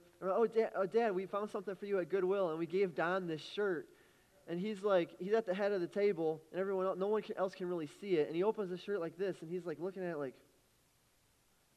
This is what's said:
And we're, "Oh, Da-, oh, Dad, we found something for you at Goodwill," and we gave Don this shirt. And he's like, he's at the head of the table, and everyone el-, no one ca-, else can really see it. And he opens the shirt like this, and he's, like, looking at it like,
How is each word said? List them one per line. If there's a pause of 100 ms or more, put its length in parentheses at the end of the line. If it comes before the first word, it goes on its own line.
(200)
And
we're,
"Oh,
Da-,
oh,
Dad,
we
found
something
for
you
at
Goodwill,"
and
we
gave
Don
this
shirt. (580)
And
he's
like,
he's
at
the
head
of
the
table, (120)
and
everyone
el-,
no
one
ca-,
else
can
really (120)
see
it.
And
he
opens
the
shirt
like
this,
and
he's,
like,
looking
at
it
like, (1400)